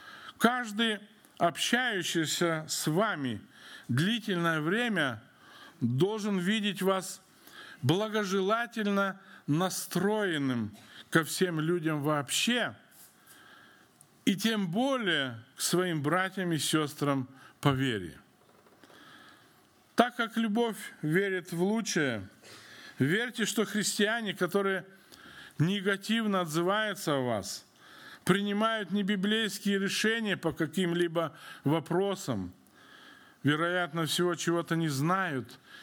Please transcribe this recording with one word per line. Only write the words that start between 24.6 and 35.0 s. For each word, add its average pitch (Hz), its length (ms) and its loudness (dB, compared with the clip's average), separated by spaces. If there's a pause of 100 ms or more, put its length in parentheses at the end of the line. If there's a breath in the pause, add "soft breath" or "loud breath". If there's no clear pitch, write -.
негативно 196 840 2
отзываются 175 760 0
о 135 60 2
вас, 117 440 -2 (600 loud breath)
принимают 202 640 2
небиблейские 202 880 0
решения 214 560 0
по 165 160 -2
каким-либо 170 880 0 (260 loud breath)
вопросам, 156 920 0 (920 loud breath)
вероятно 165 640 0
всего, 175 280 0
чего-то 165 400 0
не 165 140 2
знают 147 680 0 (240 loud breath)